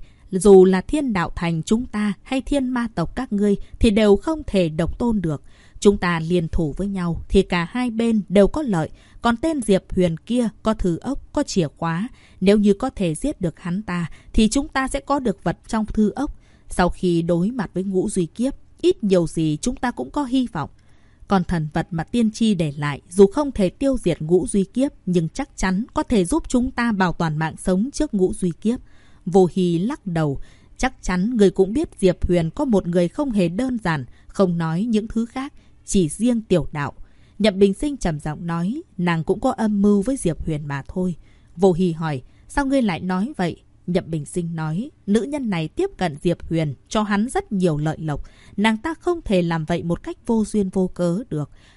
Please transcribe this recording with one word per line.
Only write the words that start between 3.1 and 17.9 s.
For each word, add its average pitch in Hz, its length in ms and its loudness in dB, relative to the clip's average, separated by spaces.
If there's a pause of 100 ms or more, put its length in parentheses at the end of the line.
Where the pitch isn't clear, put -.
các 247 180 -6
ngươi 202 220 2 (240)
thì 240 100 6
đều 208 260 6
không 311 320 -2
thể 180 220 0
độc 156 300 -4
tôn 226 220 0
được. 156 220 -4 (360)
Chúng 202 180 6
ta 175 220 -2
liên 165 280 0
thủ 156 300 -2
với 202 100 -4
nhau 175 420 -4
thì 190 120 6
cả 175 300 -2
hai 247 180 -2
bên 220 400 0
đều 190 180 8
có 302 140 -2
lợi. 190 280 0 (320)
Còn 233 160 2
tên 320 240 -2
Diệp 190 300 2
Huyền 175 260 0
kia 240 320 -2 (140)
có 220 100 0
thư 180 240 0
ốc, - 360 -8
có 294 100 0
chìa 175 240 0 (100)
khóa. 165 320 -4 (320)
Nếu 196 160 6
như 208 160 4
có 262 160 -2
thể 170 260 -4
giết 285 260 -6
được 165 180 -4
hắn 180 220 -4
ta 175 280 -6 (240)
thì 220 160 4
chúng 277 180 -2
ta 262 200 -2
sẽ 277 120 -6
có 285 200 -2
được 233 240 -4
vật 170 140 -2 (100)
trong 220 180 -2
thư 214 240 0
ốc. - 300 -6 (300)
Sau 180 200 0
khi 170 320 0
đối 170 300 0
mặt 220 220 -6
với 180 100 -4
ngũ 190 260 -2